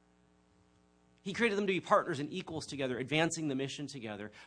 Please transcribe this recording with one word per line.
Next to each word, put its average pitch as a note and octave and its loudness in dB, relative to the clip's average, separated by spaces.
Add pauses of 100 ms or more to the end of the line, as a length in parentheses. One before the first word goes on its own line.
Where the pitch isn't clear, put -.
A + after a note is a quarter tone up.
(1200)
He G3 -6
created G#3+ 2
them G#3 2
to G3 4
be F3 2
partners E3 4
and D3 -4
equals E3+ -6
together, C3 -2
advancing D#3 2
the C3+ 0
mission C3+ -4
together, G#2+ -10 (160)